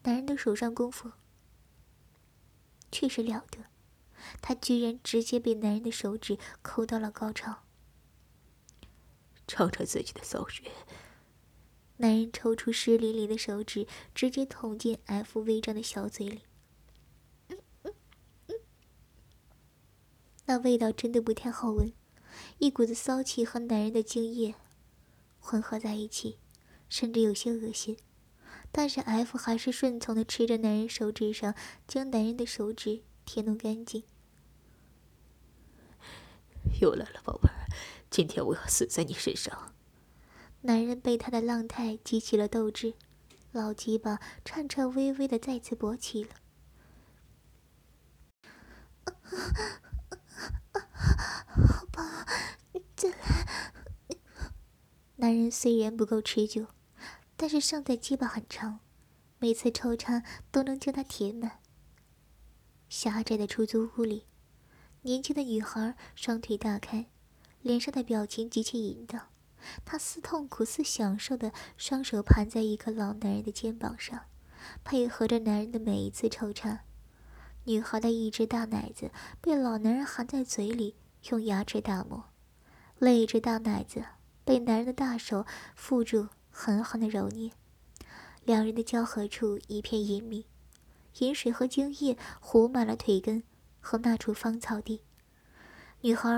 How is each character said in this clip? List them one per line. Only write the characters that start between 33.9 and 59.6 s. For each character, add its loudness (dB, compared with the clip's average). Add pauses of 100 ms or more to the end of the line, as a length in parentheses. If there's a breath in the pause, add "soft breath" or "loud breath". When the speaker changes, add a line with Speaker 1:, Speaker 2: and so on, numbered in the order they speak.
Speaker 2:
又 6
来 -4
了， -16
宝 -4
贝 8
儿， -6 (420 loud breath)
今 2
天 -4
我 0
要 -10
死 2
在 -2
你 -4
身 -2
上。 -8 (880 soft breath)
Speaker 1:
男 4
人 -2
被 2
他 -4
的 0
浪 0
态 -4
激 2
起 0
了 4
斗 0
志， -4 (600)
老 -2
鸡 0
巴 0 (240 loud breath)
颤 -6
颤 0
巍 2
巍 0
地 2
再 -4
次 -6
勃 -2
起 -6
了。 -12 (4000 loud breath)
好 8
吧， -6 (720 loud breath)
再 2
来。 2 (1700 loud breath)
男 4
人 4
虽 4
然 2
不 4
够 2
持 2
久， -4 (720 loud breath)
但 -2
是 2
胜 0
在 2
鸡 -2
巴 0
很 -4
长， -8 (580)
每 2
次 2